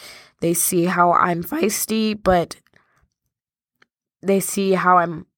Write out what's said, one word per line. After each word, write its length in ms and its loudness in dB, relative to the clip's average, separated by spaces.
They 140 0
see 300 0
how 280 2
I'm 300 2
feisty, 800 -2
but 320 0
they 160 2
see 340 -2
how 260 2
I'm 280 -4